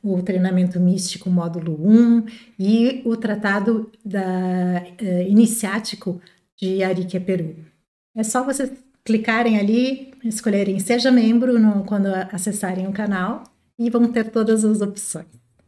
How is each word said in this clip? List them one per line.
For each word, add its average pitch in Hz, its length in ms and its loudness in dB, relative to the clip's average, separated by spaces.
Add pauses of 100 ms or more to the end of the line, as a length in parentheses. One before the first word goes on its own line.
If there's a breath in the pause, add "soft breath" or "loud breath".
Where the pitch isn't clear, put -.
o 185 220 -2
treinamento 185 560 0
místico 180 500 0
módulo 170 560 -2
um 233 400 6 (320 loud breath)
e 233 480 0
o 226 120 -2
tratado 208 720 -2 (140)
da, 185 800 -2 (140)
eh, 180 300 -2
iniciático 202 920 0 (360 loud breath)
de 190 280 -2
Arique 185 340 -2
Peru. 170 380 -4 (580)
É 220 80 -4
só 254 220 -2
vocês 269 260 -4 (340)
clicarem 226 540 0
ali, 247 540 0 (120)
escolherem 202 540 0
"Seja 240 320 0
Membro" 240 480 4
no, 202 260 4
quando 196 220 0
a-, 190 260 -4
acessarem 190 540 -4
o 196 60 -4
canal 202 500 -4 (340)
e 240 140 -2
vão 233 200 2
ter 220 200 -2
todas 220 340 2
as 214 160 2
opções. - 460 -8 (420)